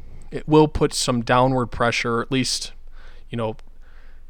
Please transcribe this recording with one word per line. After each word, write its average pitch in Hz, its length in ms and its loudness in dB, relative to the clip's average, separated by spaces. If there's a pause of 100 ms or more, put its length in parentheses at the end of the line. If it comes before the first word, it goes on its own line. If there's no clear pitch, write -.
(320)
it 127 160 -8
will 151 220 8
put - 240 0
some 123 280 0
downward 127 460 4
pressure, 117 520 0
or - 20 -2
at - 100 -4
least, - 400 -2 (580)
you 117 80 -8
know, 113 200 -4 (720)